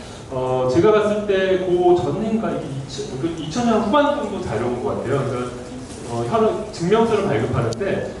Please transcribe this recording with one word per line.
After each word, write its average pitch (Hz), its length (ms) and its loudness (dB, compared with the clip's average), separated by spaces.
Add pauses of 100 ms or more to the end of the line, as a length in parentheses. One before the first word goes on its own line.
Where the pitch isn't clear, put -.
(320)
어, 131 420 0
제가 196 180 6
갔을 208 360 2
때 190 320 2
그 175 420 4
전인가 208 500 -2
이게 156 140 -4 (220)
이천, 208 340 -8
그 165 160 -2
이천 233 300 -4
년 214 160 4
후반 - 320 2
정도 196 280 -4
자료인 120 400 -4
것 98 140 -2
같아요. 120 320 -2
그러니까, 123 220 -6 (580)
어, 117 200 -4
혈흔 220 440 0
증명서를 208 520 2
발급하는데 123 960 -2